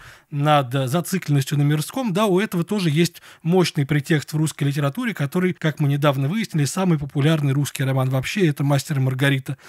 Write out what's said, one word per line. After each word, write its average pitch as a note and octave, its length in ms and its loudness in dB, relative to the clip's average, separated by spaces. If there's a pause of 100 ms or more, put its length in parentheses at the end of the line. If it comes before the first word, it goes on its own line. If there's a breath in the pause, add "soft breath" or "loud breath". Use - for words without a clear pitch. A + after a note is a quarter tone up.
(300 loud breath)
над C#3+ 420 2
зацикленностью C#3+ 840 0
на D3 40 2
мирском, D#3 500 0
да, G#3 140 2
у F#3 120 2
этого F#3+ 240 -2
тоже F#3+ 280 -2
есть E3 320 0 (200 loud breath)
мощный E3 420 2
претекст D3 480 -2
в D#3 40 -4
русской D3+ 260 -2
литературе, C#3+ 520 -2
который, F3+ 380 -2
как - 280 -4
мы C#3+ 80 2
недавно C#3 400 2
выяснили, F3+ 360 -2
самый F3 320 0
популярный C#3+ 560 0
русский C#3+ 300 -2
роман C3 260 0
вообще, C3+ 380 0
это D3 160 0
«Мастер C#3+ 360 0
и - 20 0
Маргарита» C3 580 0 (100)